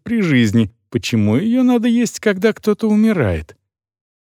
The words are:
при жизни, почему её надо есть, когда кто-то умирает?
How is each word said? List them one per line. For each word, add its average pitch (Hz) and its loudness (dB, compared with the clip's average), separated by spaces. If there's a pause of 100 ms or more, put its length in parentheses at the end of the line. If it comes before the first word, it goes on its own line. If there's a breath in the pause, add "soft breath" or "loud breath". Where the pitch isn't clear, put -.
при 226 -2
жизни, 117 2 (180)
почему 107 -2
её 226 0
надо 247 0
есть, 233 -2
когда 202 0
кто-то 214 -2
умирает? 185 0 (680)